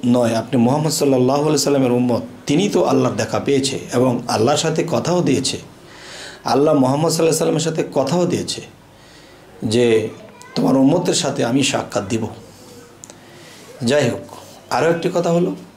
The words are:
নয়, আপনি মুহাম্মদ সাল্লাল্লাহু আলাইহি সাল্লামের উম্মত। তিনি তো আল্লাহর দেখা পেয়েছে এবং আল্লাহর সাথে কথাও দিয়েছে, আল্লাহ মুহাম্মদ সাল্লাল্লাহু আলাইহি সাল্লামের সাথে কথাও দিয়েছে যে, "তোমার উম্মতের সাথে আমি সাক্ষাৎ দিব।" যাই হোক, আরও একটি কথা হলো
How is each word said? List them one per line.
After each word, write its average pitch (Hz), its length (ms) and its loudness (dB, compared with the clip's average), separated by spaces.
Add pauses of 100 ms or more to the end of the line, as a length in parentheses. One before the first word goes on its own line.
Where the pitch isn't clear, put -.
(160)
নয়, 117 260 2
আপনি - 140 -4 (100)
মুহাম্মদ 151 340 2
সাল্লাল্লাহু 135 500 2
আলাইহি 151 180 0
সাল্লামের 131 320 2
উম্মত। 120 220 0 (260)
তিনি 160 260 2
তো 190 60 4 (120)
আল্লাহর 127 300 2
দেখা 107 260 -2
পেয়েছে 139 300 0 (200)
এবং 127 140 4 (240)
আল্লাহর 123 300 2
সাথে 160 160 0 (120)
কথাও 147 260 0 (100)
দিয়েছে, 131 280 -2 (960)
আল্লাহ 147 200 4 (100)
মুহাম্মদ 147 280 2
সাল্লাল্লাহু 160 240 2
আলাইহি - 80 -2
সাল্লামের 160 260 0
সাথে 160 140 -4 (140)
কথাও 170 340 0
দিয়েছে 98 300 -6 (1120)
যে, 120 120 4 (680)
"তোমার 127 280 0
উম্মতের 170 400 2
সাথে 135 260 -2
আমি 135 120 2 (100)
সাক্ষাৎ 110 400 -4
দিব।" 113 120 -2 (1700)
যাই 139 220 4
হোক, 95 140 -8 (500)
আরও 139 200 2
একটি 170 200 -4
কথা 175 220 0
হলো 185 140 2 (260)